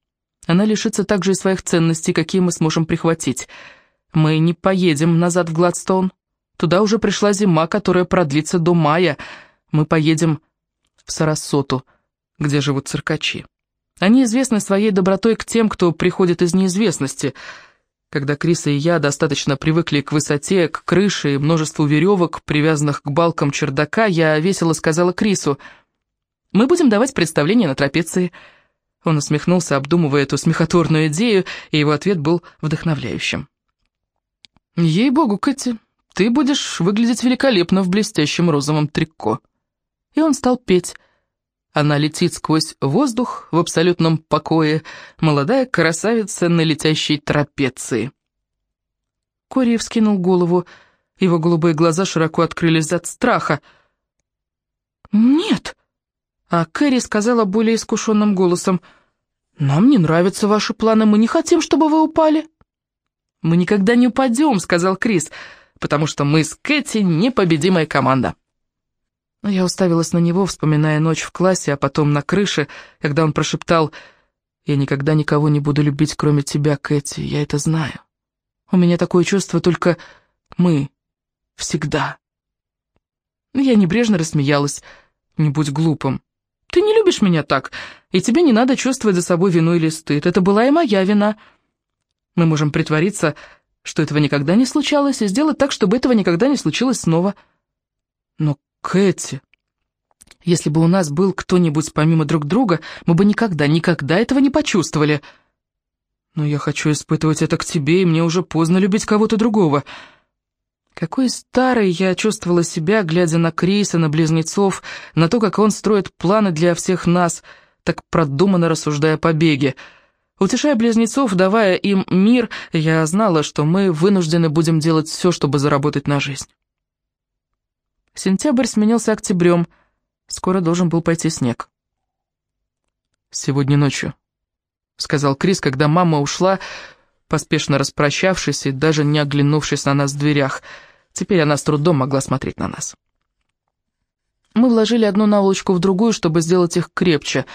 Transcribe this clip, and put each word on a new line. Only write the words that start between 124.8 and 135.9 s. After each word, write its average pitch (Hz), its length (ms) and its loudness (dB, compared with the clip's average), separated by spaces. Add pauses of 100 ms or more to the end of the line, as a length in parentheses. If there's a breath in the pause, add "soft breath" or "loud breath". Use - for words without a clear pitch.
всё, - 240 -2
чтобы 147 280 -2
заработать 143 480 0
на 143 120 0
жизнь. 139 280 -8 (1700)
Сентябрь 247 520 0
сменился 220 480 0
октябрём. 175 540 2 (600)
Скоро 185 320 -4
должен 175 300 0
был 165 120 0
пойти 165 280 -2
снег. - 400 -4 (1600)
«Сегодня 139 460 0
ночью», — 143 360 0 (840)
сказал 139 400 -2
Крис, 180 240 0
когда 143 260 0
мама 160 320 2